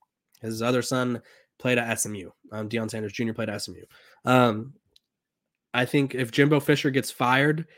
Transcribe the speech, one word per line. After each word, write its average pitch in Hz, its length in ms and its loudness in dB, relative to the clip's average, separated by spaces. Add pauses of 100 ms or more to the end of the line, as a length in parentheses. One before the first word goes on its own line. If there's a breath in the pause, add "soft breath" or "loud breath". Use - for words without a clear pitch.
(420)
His 113 200 -8
other 123 200 0
son 123 400 -2 (360 soft breath)
played 127 200 0
at 117 120 -2
S 110 160 -2
M 107 100 -8
U. 90 180 -14 (180)
Um, 107 180 -8
Deion 113 200 -4
Sanders 107 240 -8
Junior 113 200 -4
played 110 160 -6
at 104 60 -8
S 107 140 -10
M 90 60 -16
U. 85 100 -20 (400 soft breath)
Um, 123 480 4 (1000)
I 123 120 0
think 139 300 0
if 123 160 -4
Jimbo 143 300 4
Fisher 147 280 2
gets 131 220 -2
fired 139 540 2 (120 soft breath)